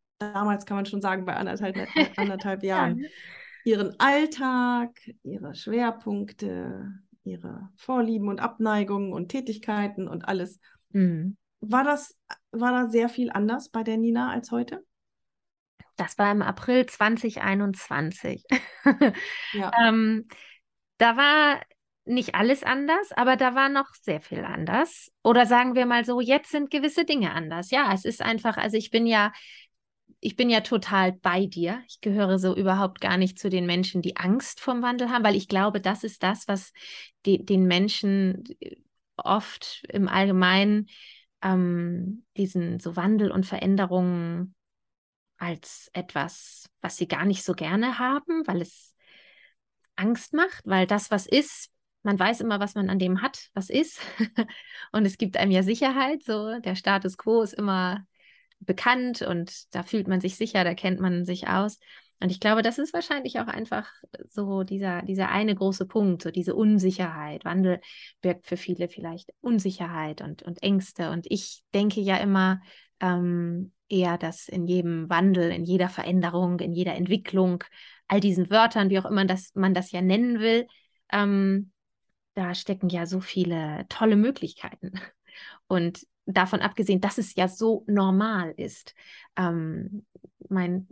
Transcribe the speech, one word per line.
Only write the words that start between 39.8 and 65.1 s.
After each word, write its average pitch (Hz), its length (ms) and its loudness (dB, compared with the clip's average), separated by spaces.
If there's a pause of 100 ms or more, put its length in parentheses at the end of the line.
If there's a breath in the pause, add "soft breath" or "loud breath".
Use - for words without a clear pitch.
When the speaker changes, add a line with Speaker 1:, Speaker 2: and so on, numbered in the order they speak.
Speaker 2:
im 196 180 2
Allgemeinen, 196 840 4 (520 loud breath)
ähm, 180 840 -2 (120)
diesen 180 420 -2
so 170 160 -8
Wandel 202 360 2
und 190 160 0
Veränderungen 180 1040 0 (840)
als - 560 -10
etwas, - 760 -8 (120)
was - 160 -6
sie 170 100 -4
gar 156 180 -2
nicht 196 180 0
so 180 100 -2
gerne 220 460 -2
haben, 285 460 -2
weil 180 160 -2
es - 320 -12 (1000 soft breath)
Angst 220 380 -2
macht, 349 320 0
weil 190 220 2
das, 202 240 0
was 196 140 0
ist, - 460 0 (320)
man 202 160 0
weiß 214 220 2
immer, 214 180 0
was 202 160 -4
man 196 140 0
an 196 100 2
dem 185 220 2
hat, - 320 -6
was 190 160 -6
ist. 320 300 -2 (200)
<laughs> 220 280 -2 (440 loud breath)
Und 214 140 2
es 190 120 -2
gibt 190 200 -2
einem 196 140 4
ja 190 120 4
Sicherheit, 262 600 0
so 220 360 -4
der 185 160 -4
Status 190 420 0
quo 226 240 4
ist 214 120 -2
immer 190 520 -2 (540 soft breath)
bekannt 247 600 0
und - 540 -6
da 175 80 -4
fühlt 196 240 -2
man 185 140 2
sich 185 160 -4
sicher, 220 260 0
da 175 100 0
kennt 185 260 -2
man 180 260 0
sich 180 220 -6
aus. 196 320 -2 (420 loud breath)
Und 185 100 0
ich 185 80 -6
glaube, 214 220 2
das 226 160 0
ist 302 160 -4
wahrscheinlich 277 460 -4
auch 233 80 -6
einfach 214 440 -6 (380)
so 196 340 -4
dieser, 190 380 -4
dieser 190 280 -2